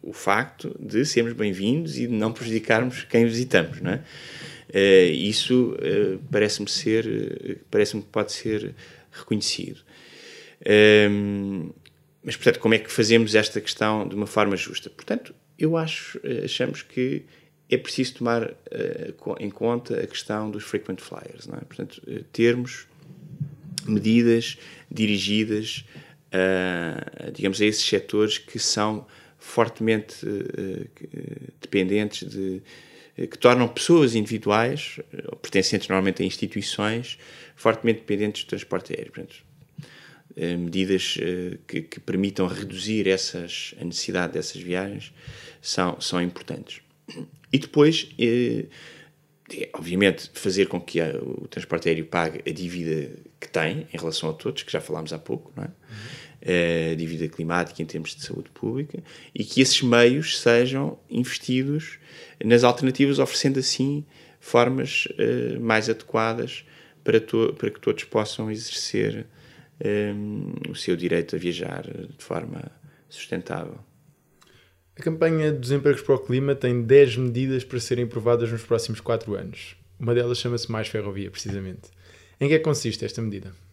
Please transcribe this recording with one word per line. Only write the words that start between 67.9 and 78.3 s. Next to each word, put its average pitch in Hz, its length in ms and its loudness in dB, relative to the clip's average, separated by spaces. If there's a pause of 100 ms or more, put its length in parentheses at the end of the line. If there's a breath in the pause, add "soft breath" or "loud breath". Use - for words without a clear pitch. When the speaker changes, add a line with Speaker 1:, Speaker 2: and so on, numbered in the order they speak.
Speaker 1:
possam 107 440 -2
exercer 107 760 -4 (540 soft breath)
ehm, 104 720 -4 (160)
o - 60 -10
seu 90 200 -2
direito 85 400 0
a 80 40 -4
viajar 87 440 -6
de - 400 -14
forma - 480 -8 (360 soft breath)
sustentável. - 720 -10 (1160 soft breath)
Speaker 2:
A 143 40 -16
campanha 160 500 2
dos 127 200 -2
empregos 143 300 4
para 139 140 4
o 131 40 -2
clima 135 360 0
tem 123 280 0
dez 127 320 10
medidas 127 480 0
para 123 160 -6
serem 123 240 0
aprovadas 117 480 2